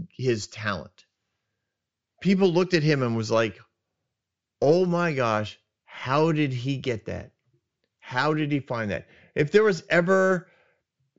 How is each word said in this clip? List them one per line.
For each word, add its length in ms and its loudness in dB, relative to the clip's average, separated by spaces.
his 380 -4
talent. 560 -10
People 320 2
looked 220 0
at 80 4
him 200 2
and 140 0
was 140 -4
like, 300 0
"Oh 240 4
my 260 0
gosh, 460 -2
how 480 0
did 200 0
he 260 -4
get 280 -6
that? 260 -10
How 320 -2
did 180 -2
he 100 -2
find 300 -6
that?" 160 -6
If 160 0
there 140 4
was 260 0
ever, 580 2